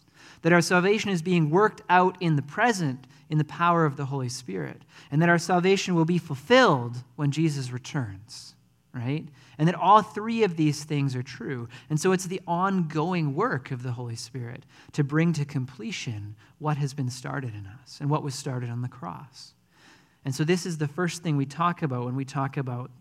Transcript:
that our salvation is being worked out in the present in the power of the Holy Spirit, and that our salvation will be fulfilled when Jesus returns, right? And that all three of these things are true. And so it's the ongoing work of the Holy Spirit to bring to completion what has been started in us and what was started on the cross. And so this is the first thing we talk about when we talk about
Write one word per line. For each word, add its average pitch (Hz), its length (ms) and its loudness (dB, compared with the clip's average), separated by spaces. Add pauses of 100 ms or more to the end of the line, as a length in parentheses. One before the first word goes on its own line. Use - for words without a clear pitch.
(420)
that 165 100 4
our 175 80 8
salvation 196 500 2
is 175 120 0
being 165 280 4
worked 208 380 4
out 185 320 6
in 165 160 2
the 135 60 2
present 175 640 0 (240)
in 156 60 0
the 151 80 2
power 170 400 2
of 139 140 0
the 143 80 -4
Holy 131 240 -4
Spirit, 160 500 -10 (300)
and 143 100 2
that 170 80 6
our 170 100 6
salvation 185 560 2
will 165 120 4
be 175 100 2
fulfilled 143 800 2 (200)
when 143 140 0
Jesus 143 400 -2
returns, 120 840 -10 (400)
right? 135 340 -6 (300)
And 151 100 4
that 175 60 2
all 196 260 6
three 220 440 -2
of 175 120 0
these 151 280 2
things 139 300 -2
are 127 80 -4
true. 127 460 -8 (220)
And 151 100 0
so 185 120 4
it's 185 120 0
the 185 220 -6
ongoing 170 880 0
work 175 360 -2
of 123 120 -6
the 127 100 -6
Holy 120 240 -8
Spirit 120 480 -12 (280)
to 151 120 2
bring 156 300 2
to 147 100 -2
completion 123 920 -8 (220)
what 143 200 -2
has 139 160 -4
been 127 160 -4
started 131 440 -8
in 101 140 -14 (140)
us - 180 -20
and 143 80 -2
what 147 140 0
was 135 120 -6
started 123 360 -6
on 120 100 -6
the 123 80 -6
cross. - 640 -14 (720)
And 135 100 -4
so 156 80 -2
this 175 220 2
is 170 140 -6
the 151 100 -2
first 170 340 -4
thing 156 140 0
we 139 80 0
talk 170 380 -2
about 123 240 -4
when 123 100 -4
we 135 80 -4
talk 135 320 -4
about 127 340 -6 (100)